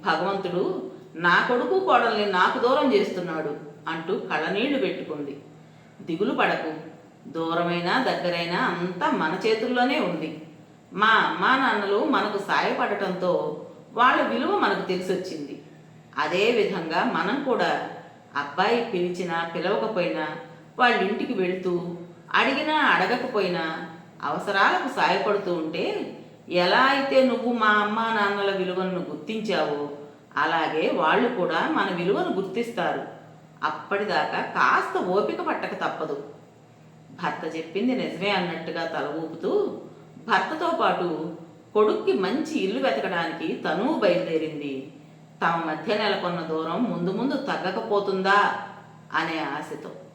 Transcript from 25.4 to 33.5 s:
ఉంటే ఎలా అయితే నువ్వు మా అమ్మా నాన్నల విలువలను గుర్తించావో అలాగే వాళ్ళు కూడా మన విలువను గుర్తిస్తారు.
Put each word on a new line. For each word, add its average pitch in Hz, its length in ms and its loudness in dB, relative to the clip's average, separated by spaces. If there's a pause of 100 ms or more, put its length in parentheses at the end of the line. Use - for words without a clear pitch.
ఉంటే 160 320 -2 (640)
ఎలా 180 340 4
అయితే 277 400 4
నువ్వు 233 300 2
మా 220 140 2
అమ్మా 214 460 2
నాన్నల 202 440 0
విలువలను 185 420 -2
గుర్తించావో 151 840 -2 (560)
అలాగే 160 580 2
వాళ్ళు 180 400 4
కూడా 165 240 0 (120)
మన 208 240 0
విలువను 240 380 0
గుర్తిస్తారు. - 680 -2 (600)